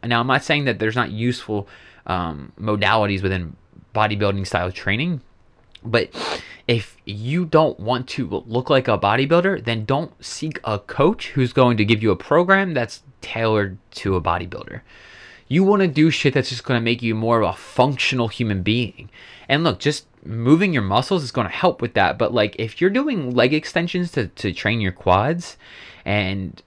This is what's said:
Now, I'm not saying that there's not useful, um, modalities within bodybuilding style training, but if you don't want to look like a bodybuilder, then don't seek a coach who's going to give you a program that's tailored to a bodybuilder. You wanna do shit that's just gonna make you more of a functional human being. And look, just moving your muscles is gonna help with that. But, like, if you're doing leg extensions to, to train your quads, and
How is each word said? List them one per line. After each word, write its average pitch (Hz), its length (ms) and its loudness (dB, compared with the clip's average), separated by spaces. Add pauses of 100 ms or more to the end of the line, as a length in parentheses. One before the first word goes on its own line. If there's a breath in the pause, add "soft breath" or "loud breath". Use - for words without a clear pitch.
Now, 117 140 0
I'm 120 80 0
not 131 160 2
saying 147 220 0
that 113 160 -2
there's 110 160 0
not 120 160 -2
useful, 107 560 -4 (400 loud breath)
um, 85 520 -4
modalities 104 640 2
within 92 320 -2 (400)
bodybuilding 101 540 0
style 92 240 -2
training, 131 480 -4 (640)
but 113 260 0 (560 loud breath)
if 113 380 -2
you 123 400 -4
don't 156 340 4
want - 300 -4
to 123 180 -6 (180)
look 120 240 -2
like 135 200 4
a 107 100 4
bodybuilder, 139 640 2
then 113 200 -2
don't 135 280 -2 (120)
seek - 400 -8
a 107 160 -2
coach - 480 0
who's 127 240 0
going 123 240 6
to 107 80 4
give 107 180 2
you 110 80 4
a 90 60 2
program 180 580 2
that's 120 300 -6 (160)
tailored 107 580 -2 (140)
to 95 240 -2
a 87 40 0
bodybuilder. 87 600 -4 (640 loud breath)
You 160 160 4
wanna 196 240 4
do 156 240 4
shit 139 240 2
that's 135 140 0
just 120 160 -10
gonna 120 160 0
make 117 220 0
you 113 120 0
more 113 260 2
of 85 140 0
a - 20 -16
functional 131 720 0
human 104 380 -4
being. 113 460 -2 (380 loud breath)
And 147 140 2
look, 147 160 0
just - 280 -2 (180)
moving 139 480 2
your 127 100 0
muscles 127 400 0
is 123 80 -8
gonna 113 200 -2
help - 300 -2
with - 140 -4
that. 98 240 2
But, 117 160 0
like, 107 240 0
if 110 220 -6
you're 180 100 4
doing 220 400 -2
leg 123 240 4
extensions 175 580 -2
to, 113 140 -2
to 95 260 -6
train 110 280 -2
your 95 100 0
quads, 117 640 0 (480 loud breath)
and 95 640 -4